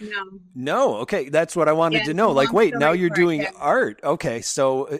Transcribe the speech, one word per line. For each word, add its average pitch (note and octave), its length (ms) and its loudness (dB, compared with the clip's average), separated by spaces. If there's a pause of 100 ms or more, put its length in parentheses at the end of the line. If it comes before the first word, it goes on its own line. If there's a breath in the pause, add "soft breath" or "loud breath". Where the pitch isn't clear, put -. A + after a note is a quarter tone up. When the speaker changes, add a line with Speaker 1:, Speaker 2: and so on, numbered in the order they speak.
Speaker 1:
No. G3 380 -12 (140)
Speaker 2:
No. D3+ 440 -2
Okay. C3 320 -4
That's D#3+ 260 0
what D#3 140 2
I - 20 6
wanted D#3+ 280 2
Speaker 1:
Yeah, - 60 -4
Speaker 2:
to D#3 80 -2
know. G#3 140 2
Speaker 1:
no, E3+ 60 2
Speaker 2:
Like, C3+ 160 2
Speaker 1:
I'm - 60 0
Speaker 2:
wait, G#3+ 140 4
Speaker 1:
still C#3 100 -4
Speaker 2:
now D3+ 120 4
Speaker 1:
in F3 80 2
Speaker 2:
you're F3+ 100 2
Speaker 1:
court, D#3 100 -6
Speaker 2:
doing E3 220 2
Speaker 1:
yeah. D3 160 -6
Speaker 2:
art. C#3+ 460 0
Okay. C#3+ 380 -2
So, C3+ 460 0
uh, D3 120 -8